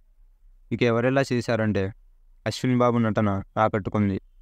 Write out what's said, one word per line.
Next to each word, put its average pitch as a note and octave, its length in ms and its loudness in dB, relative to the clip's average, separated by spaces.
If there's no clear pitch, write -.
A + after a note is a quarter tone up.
ఇక A#2 120 -2
ఎవరెలా A#2+ 380 2
చేశారంటే, A2 640 -2
అశ్విని B2 320 -2
బాబు A#2+ 200 2
నటన A2 320 0
ఆకట్టుకుంది. G#2 600 0